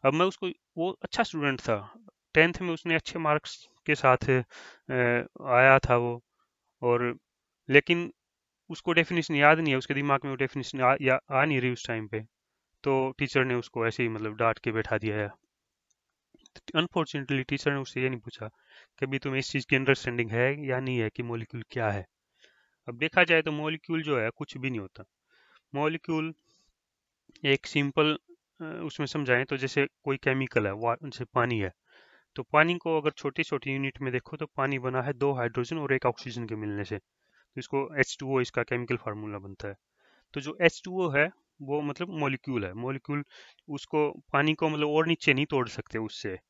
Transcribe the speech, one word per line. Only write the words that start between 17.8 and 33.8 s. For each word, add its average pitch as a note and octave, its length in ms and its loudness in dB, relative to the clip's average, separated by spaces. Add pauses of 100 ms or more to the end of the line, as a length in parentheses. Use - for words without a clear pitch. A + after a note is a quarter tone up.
ये C3 80 0
नहीं B2+ 100 -6
पूछा - 280 -14 (520)
कि C#3 60 -2
अभी C3+ 140 -2
तुम्हें C3+ 200 -2
इस - 120 -4
चीज़ C3+ 180 -2
की C#3 60 4
अंडरस्टैंडिंग B2 560 2
है C3+ 340 0
या B2+ 140 -2
नहीं C3 180 -2
है A2 120 0
कि - 140 -8
मॉलिक्यूल A#2 480 -8
क्या A2+ 180 -2
है। G2+ 160 -4 (840)
अब A#2+ 100 -10
देखा D#3+ 260 2
जाए E3 180 4
तो D#3+ 100 -2
मॉलिक्यूल D#3 520 -4
जो D3 160 2
है A2 100 0
कुछ - 280 -12
भी C3 120 -4
नहीं A#2+ 100 -4
होता। F#2+ 240 -14 (720)
मॉलिक्यूल D#3+ 580 -2 (1120)
एक C#3 200 4
सिंपल, D3+ 520 2 (440)
अ, E3 240 -10
उसमें C#3+ 220 -6
समझाएं C3 380 2
तो C#3 120 -4
जैसे C3+ 300 0 (160)
कोई C#3 140 -2
केमिकल C3 500 2
है, F#2+ 60 0
वा-, A#2 300 -2
जैसे B2+ 220 -10
पानी A#2+ 340 0
है, F#2+ 120 -2 (640)
तो C3+ 80 -8
पानी E3 340 4
को D#3+ 240 -2
अगर D3 80 2
छोटी-छोटी C#3+ 640 -4
यूनिट C3+ 300 -4